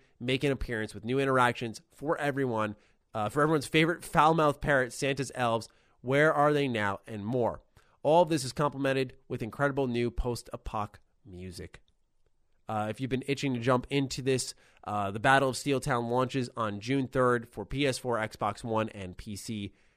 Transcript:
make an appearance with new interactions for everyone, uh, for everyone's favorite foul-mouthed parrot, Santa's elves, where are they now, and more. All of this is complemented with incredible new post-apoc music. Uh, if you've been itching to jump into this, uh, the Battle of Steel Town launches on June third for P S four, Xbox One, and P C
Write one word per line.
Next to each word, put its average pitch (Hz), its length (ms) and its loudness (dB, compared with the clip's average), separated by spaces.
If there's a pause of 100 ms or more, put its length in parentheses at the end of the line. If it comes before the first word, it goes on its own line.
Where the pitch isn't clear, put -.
(200)
make 127 240 0
an 139 80 4
appearance 110 420 -4
with 101 100 -14
new 127 140 -2
interactions 123 600 2 (120)
for 147 260 -4
everyone, 127 580 -2 (360)
uh, 107 160 -2
for 139 140 0
everyone's 151 240 2
favorite 160 380 2
foul-mouthed 156 560 4
parrot, 131 320 2
Santa's 135 420 -2
elves, 117 340 0 (320)
where 143 320 4
are 147 200 4
they 143 160 2
now, 104 400 0
and 104 180 -8
more. 110 340 0 (440)
All 160 180 6
of 160 60 0
this 147 160 0
is 127 80 -8
complemented 135 640 0 (120)
with 123 160 -6
incredible 135 460 -2
new 120 240 0
post-apoc 113 800 -6 (320)
music. 90 540 -14 (880)
Uh, 110 200 -2
if 110 120 -6
you've 127 100 -4
been 127 160 -2
itching 135 280 -2
to 120 40 -4
jump 127 320 0
into 139 320 -2
this, 127 320 -2 (300)
uh, 101 260 -4
the 101 80 -6
Battle 135 300 4
of 123 80 -4
Steel 135 240 -2
Town 120 280 -2
launches 123 480 0
on 104 220 -4
June 127 300 -2
third 123 420 2
for 104 140 -10
P 139 200 -2
S 131 140 0
four, 120 200 -2
Xbox 110 440 -4
One, 110 280 0
and 92 260 -12
P 104 180 -12
C 101 380 -8 (240)